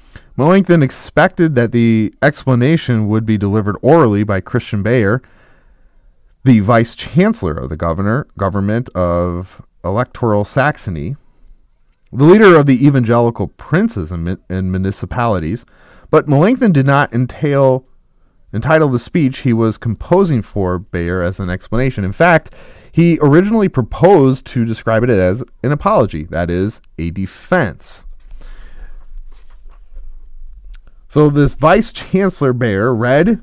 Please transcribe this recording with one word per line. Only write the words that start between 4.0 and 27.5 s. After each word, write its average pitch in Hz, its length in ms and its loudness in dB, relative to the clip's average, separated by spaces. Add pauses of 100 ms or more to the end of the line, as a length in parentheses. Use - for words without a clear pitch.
by 107 160 -4
Christian 107 440 -6
Bayer, 113 400 0 (1200)
the 123 160 4
vice 113 360 0
chancellor 175 580 -2
of 67 160 -8
the 80 80 -8
governor, 98 500 -4 (100)
government 101 520 -4
of 87 720 -4 (220)
Electoral 104 640 -2
Saxony, 110 680 -4 (960)
the 135 140 2
leader 190 300 8
of 147 100 6
the 131 200 4
evangelical 120 600 2
princes 151 640 -4
and, 85 260 -6 (120)
and 92 220 -4
municipalities, 95 920 -4 (440)
but 151 180 2
Melanchthon 208 440 2
did 139 140 2
not 139 280 0
entail, 131 720 0 (680)
entitle 156 360 2
the 123 100 0
speech 139 400 -2
he 123 140 0
was 110 240 0
composing 156 640 0
for 90 380 -4
Bayer 90 420 -4
as 90 180 -4
an 95 100 -6
explanation. 113 540 -4
In 92 100 -4
fact, 165 380 2 (400)
he 165 300 2
originally 190 480 4
proposed 135 800 2
to 120 180 -2
describe 113 380 -2
it 127 60 0
as 95 340 2 (200)
an 131 80 0
apology, 147 540 0
that 82 240 -4
is, 95 320 -4 (160)
a 85 120 -6
defense. 95 960 -6 (3000)